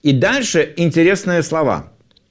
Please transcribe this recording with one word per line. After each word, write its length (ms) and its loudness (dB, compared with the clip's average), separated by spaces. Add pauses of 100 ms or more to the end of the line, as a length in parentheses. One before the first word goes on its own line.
И 100 2
дальше 640 0
интересные 680 0
слова. 480 -4 (380)